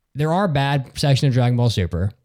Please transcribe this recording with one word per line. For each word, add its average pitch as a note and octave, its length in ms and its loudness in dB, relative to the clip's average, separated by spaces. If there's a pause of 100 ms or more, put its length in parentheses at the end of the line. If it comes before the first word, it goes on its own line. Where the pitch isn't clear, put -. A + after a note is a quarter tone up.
(140)
there D#3 200 -2
are G3 140 0
bad C#3 500 -2
sections C#3+ 320 2
of A#2 40 0
Dragon B2 220 2
Ball A#2+ 140 2
Super, F2+ 400 -2 (140)